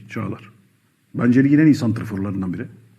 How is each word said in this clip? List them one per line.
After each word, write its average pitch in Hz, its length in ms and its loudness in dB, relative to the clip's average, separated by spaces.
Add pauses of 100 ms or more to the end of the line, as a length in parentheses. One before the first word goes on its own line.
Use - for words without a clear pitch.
(100)
Çağlar. 110 400 -12 (640)
Bence 123 300 2
ligin 143 140 4
en 156 80 6
iyi 143 80 6
santraforlarından 101 800 -4
biri. 92 120 -10 (340)